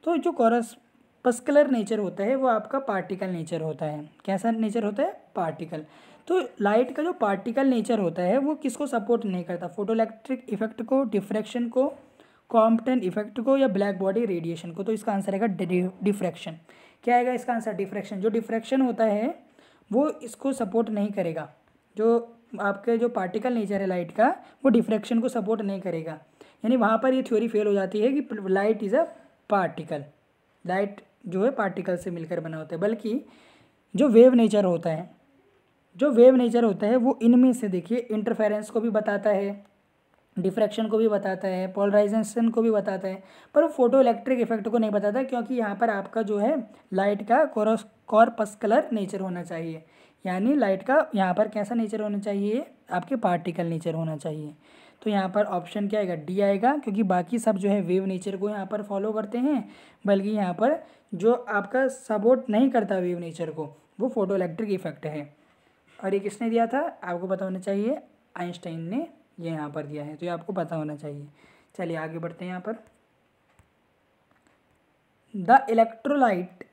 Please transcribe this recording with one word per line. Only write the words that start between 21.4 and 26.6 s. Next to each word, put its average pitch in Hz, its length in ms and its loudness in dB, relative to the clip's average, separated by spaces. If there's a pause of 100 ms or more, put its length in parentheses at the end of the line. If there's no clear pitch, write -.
जो 233 400 0 (240)
आपके 202 380 0
जो 240 120 2
पार्टिकल 214 440 -4
नेचर 202 260 -2
है 196 60 -2
लाइट 180 260 -2
का 226 160 4 (360)
वो 277 60 8
डिफ्रैक्शन 220 500 2
को 247 100 -2
सपोर्ट 220 320 -2
नहीं 196 180 -4
करेगा, 160 380 -8 (460)